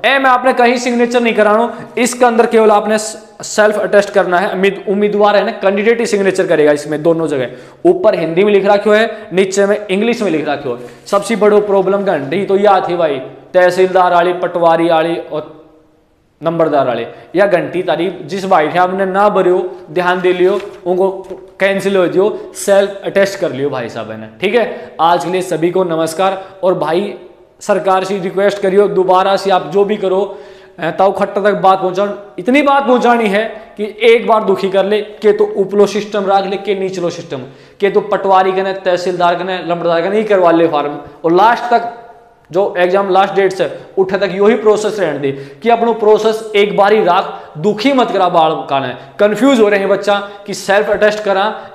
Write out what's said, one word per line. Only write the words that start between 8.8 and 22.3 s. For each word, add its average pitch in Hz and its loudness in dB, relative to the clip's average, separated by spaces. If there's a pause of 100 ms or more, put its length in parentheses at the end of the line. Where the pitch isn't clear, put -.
है, 220 0
नीचे 190 0
में 202 -2
English 220 -2
में 190 -2
लिख 151 -2
रखो 135 -4
है। 120 -12 (260)
सबसे 202 0
बड़ो 208 4
problem 196 0
घंटी 170 -2
तो 190 0
यह 202 4
थी 175 -4
भाई, 156 -2 (360)
तहसीलदार 180 4
वाली, 175 2
पटवारी 170 0
वाली 165 0
और - -10 (800)
नंबरदार 156 0
वाले, 117 -4 (300)
या 196 4
घंटी 170 -2
तारीफ 170 -4
जिस 185 -8
भाई 160 2
ने 156 -2
आपने 185 0
ना 196 0
भरियो, 185 0 (140)
ध्यान 180 -2
दे 180 2
लियो, 185 0 (260)
उनको 185 0 (500)
cancel 196 0
हो 180 4
दियो, 180 -2